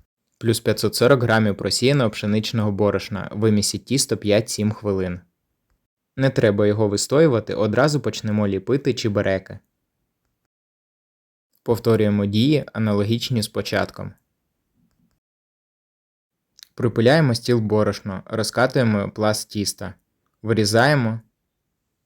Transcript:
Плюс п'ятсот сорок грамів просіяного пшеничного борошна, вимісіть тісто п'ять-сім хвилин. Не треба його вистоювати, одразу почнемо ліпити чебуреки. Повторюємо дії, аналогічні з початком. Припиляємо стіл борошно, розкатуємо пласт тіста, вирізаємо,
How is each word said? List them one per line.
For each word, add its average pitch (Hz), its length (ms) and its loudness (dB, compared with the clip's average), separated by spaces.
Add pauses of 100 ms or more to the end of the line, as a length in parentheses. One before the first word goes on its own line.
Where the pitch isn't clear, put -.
(380)
Плюс 113 220 0
п'ятсот 107 360 -2
сорок 139 280 4
грамів 110 340 2
просіяного 123 520 0
пшеничного 107 600 -2
борошна, 98 640 -2
вимісіть 104 520 0
тісто 120 320 -2
п'ять-сім 107 540 0
хвилин. 95 480 -4 (960)
Не 135 140 0
треба 107 380 2
його 104 200 2
вистоювати, 117 680 0
одразу 123 460 0
почнемо 107 480 -2
ліпити 117 460 -2
чебуреки. 98 680 -2 (2000)
Повторюємо 107 600 2
дії, 123 480 0
аналогічні 110 680 -2
з - 60 -6
початком. 98 680 -6 (2500)
Припиляємо 123 600 2
стіл 120 240 0
борошно, 104 680 -2
розкатуємо 110 880 0
пласт 107 380 -2
тіста, 95 440 -6 (480)
вирізаємо, 113 800 2 (840)